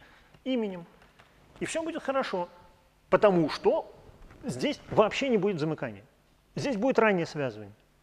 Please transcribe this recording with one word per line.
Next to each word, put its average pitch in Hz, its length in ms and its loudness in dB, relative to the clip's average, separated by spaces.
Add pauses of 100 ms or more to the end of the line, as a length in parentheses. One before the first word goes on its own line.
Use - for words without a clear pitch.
(460)
именем. 208 400 -4 (720)
И - 60 -6
всё 320 180 -4
будет 320 180 -8
хорошо, 269 460 -4 (640)
потому 185 400 6
что - 440 0 (500)
здесь 247 360 -4 (100)
вообще 220 380 2
не 240 100 4
будет 185 220 -2
замыкания. 135 460 -6 (500)
Здесь 233 220 -4
будет 240 200 0
раннее 202 280 4
связывание. 107 480 -8 (300)